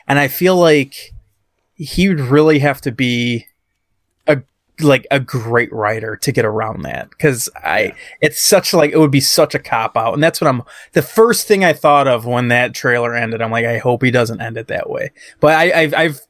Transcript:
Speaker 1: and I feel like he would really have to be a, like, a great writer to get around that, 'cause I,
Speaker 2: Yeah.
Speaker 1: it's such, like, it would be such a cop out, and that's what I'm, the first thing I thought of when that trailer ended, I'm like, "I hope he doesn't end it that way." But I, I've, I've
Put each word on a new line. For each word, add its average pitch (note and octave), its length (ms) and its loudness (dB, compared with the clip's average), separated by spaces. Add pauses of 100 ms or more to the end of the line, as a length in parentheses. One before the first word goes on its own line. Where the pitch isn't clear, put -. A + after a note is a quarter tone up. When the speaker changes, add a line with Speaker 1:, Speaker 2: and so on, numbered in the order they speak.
Speaker 1:
and C#3 100 2
I C#3+ 100 2
feel F#3 280 0
like D3+ 580 2 (600)
he F3+ 340 -2
would D#3 120 0
really D3+ 380 4
have C#3 220 0
to C3+ 100 -4
be A#2+ 540 -2 (800)
a, C#3+ 160 2 (380)
like, C#3 320 2
a C#3 80 0
great A#2+ 520 -2
writer A2 440 -6
to - 160 -4
get A#2+ 120 0
around A2 400 -4
that, - 360 -10
'cause C3 300 -2 (140)
I, G2 180 0
Speaker 2:
Yeah. G2+ 120 -4 (280)
Speaker 1:
it's D3+ 200 -2
such, - 320 2
like, D3+ 200 2
it D3+ 40 2
would D3+ 140 4
be C#3 80 4
such - 340 0
a C#3 60 -4
cop A2+ 360 -4
out, A#2 200 -2
and D3 80 0
that's E3 180 -2
what E3 60 0
I'm, B2+ 160 -2 (300)
the D3 100 0
first - 440 2
thing G3 160 2
I E3 100 4
thought C#3+ 340 2
of A#2 180 0
when A#2+ 220 -2
that A#2+ 260 0
trailer A#2+ 400 -2
ended, A2+ 300 -4
I'm A2+ 80 -4
like, A#2 140 -2
"I A#2 120 -2
hope B2 260 0
he B2+ 60 2
doesn't A#2 320 0
end A2+ 160 -10
it A2+ 120 -12
that - 200 -6
way." - 220 -8 (280)
But D3+ 160 4
I, E3 260 2
I've, D#3 120 0
I've D#3 260 -2 (100)